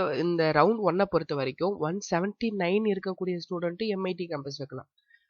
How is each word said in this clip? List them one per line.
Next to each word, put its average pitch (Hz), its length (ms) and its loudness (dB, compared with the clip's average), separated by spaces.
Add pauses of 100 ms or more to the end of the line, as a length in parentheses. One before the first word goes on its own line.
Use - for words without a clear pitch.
(180)
இந்த 165 340 2
ரவுண்ட் 170 300 6
ஒன்னை 185 240 4
பொறுத்த 160 300 0
வரைக்கும் 143 420 -2
ஒன் 160 240 -2
செவன்டி 196 560 -2
நைன் 190 280 2
இருக்கக்கூடிய 185 520 -2
ஸ்டூடெண்ட் 175 500 -4
எம் 196 160 -2
ஐ 185 100 -2
டி 175 120 -6
கேம்பஸ் 143 320 -8
வைக்கலாம். - 320 -10 (400)